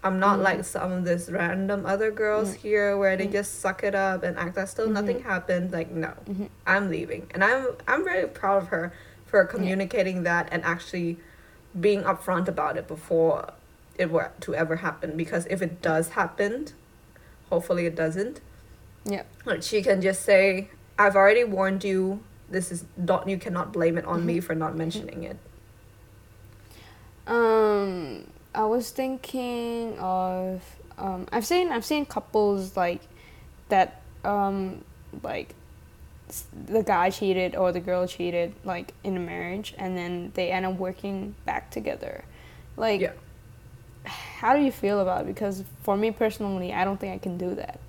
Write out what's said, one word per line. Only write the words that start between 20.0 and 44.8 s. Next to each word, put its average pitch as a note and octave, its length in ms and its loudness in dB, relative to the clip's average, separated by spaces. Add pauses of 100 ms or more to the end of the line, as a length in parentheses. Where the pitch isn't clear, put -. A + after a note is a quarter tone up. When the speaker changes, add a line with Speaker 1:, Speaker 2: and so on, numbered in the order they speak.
Speaker 1:
just F#3+ 200 2
say, G3 460 6 (300)
"I've G3+ 180 6
already G#3 280 8
warned F#3+ 400 0
you. F#3+ 360 0 (300)
This F3+ 200 -4
is F3 140 -8 (120)
not, F#3 320 2
you G3 100 -2
cannot F3+ 340 -4
blame E3+ 260 2
it - 60 -4
on E3+ 220 0
me E3+ 100 2
Speaker 2:
Mm-hmm. F3 100 -2
Speaker 1:
for E3 80 -2
not D#3+ 160 -2
Speaker 2:
Mm-hmm. E3 80 -6
Speaker 1:
mentioning E3+ 460 -6
it." - 120 -10 (1900)
Speaker 2:
Um, G#3 1000 2 (300)
I A3 100 0
was A3+ 260 0
thinking A#3+ 1080 -4
of, F#3 640 -2 (360)
um, F#3+ 340 -6
I've A3+ 140 -2
seen, F4+ 260 2
I've A#3 120 -2
seen D4 220 0
couples, G3+ 720 0
like, F3+ 240 0 (680)
that, - 340 2 (220)
um, G3 600 -2 (380)
like, - 320 -8 (760)
s-, - 160 -12 (220)
the A3 160 2
guy F#3 280 2
cheated F#3 460 0
or F3+ 160 2
the F3+ 80 -4
girl F3+ 260 0
cheated, F3 480 -4 (100)
like, F3+ 280 -6 (100)
in F#3+ 140 -2
a F3+ 40 -2
marriage, F3 580 -8
and F#3 180 -4
then F3 380 -6
they F3+ 160 -2
end F#3 160 0
up F#3 100 -2
working G3 580 -6 (100)
back - 260 -6
together. - 540 -8 (520)
Like, A3 240 0
Speaker 1:
Yeah. - 120 -2 (920)
Speaker 2:
how - 500 0
do D4 80 6
you C4+ 100 4
feel G3+ 280 0